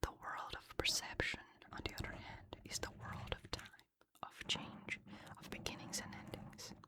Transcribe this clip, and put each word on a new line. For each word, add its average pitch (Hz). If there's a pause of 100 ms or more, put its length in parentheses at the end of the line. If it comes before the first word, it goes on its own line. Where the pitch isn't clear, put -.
The -
world -
of -
perception, - (320)
on -
the -
other -
hand, -
is -
the -
world -
of -
time, - (540)
of -
change, - (400)
of -
beginnings -
and -
endings. - (160)